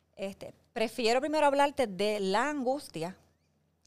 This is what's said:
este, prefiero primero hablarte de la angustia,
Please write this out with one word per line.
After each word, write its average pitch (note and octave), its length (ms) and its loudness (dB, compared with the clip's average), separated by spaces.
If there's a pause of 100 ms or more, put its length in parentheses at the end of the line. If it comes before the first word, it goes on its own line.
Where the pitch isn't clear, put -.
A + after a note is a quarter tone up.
(140)
este, - 380 -12 (220)
prefiero A3+ 440 0
primero D4+ 280 2
hablarte C#4 400 2
de G#3 340 -2
la G3+ 300 0
angustia, B3+ 680 -4 (720)